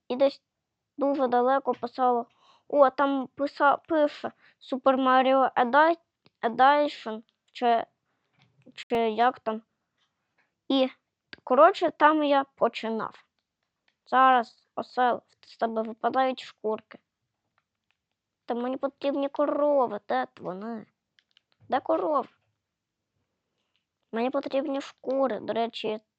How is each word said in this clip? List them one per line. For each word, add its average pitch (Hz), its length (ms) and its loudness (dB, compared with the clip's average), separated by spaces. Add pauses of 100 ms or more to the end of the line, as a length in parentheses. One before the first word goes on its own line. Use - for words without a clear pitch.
і 240 80 -4
десь 277 260 0 (560)
дуже 277 300 -2
далеко 247 460 0
писало. 247 520 -2 (420)
О, 285 220 4
там 277 460 -2
писа-, 285 420 0 (100)
пише 302 440 -2 (400)
Super 262 240 2
Mario 262 580 2
Edi-, 294 440 2 (440)
Edition 247 840 0 (280)
чи, 233 340 -2 (880)
чи - 200 -8 (140)
як 233 300 0
там. 220 220 -8 (1080)
І, 262 220 2 (540)
коротше, 320 480 4
там 302 320 4
я 285 200 2
починав. - 840 -6 (800)
Зараз, 254 720 2
осел, 240 460 -2 (200)
з - 160 -20
тебе 226 240 -4
випадають 240 600 -2
шкурки. - 560 -10 (1500)
Та 247 100 -6
мені 247 220 -6
потрібні 277 520 -6
корови, 285 800 0
де 254 200 -4 (100)
вони? 196 480 -12 (840)
Де 254 100 -2
корови? 320 480 -2 (1800)
Мені 233 180 -4
потрібні 269 520 -4
шкури. 262 580 -4
До - 140 -8
речі, 226 460 -6 (200)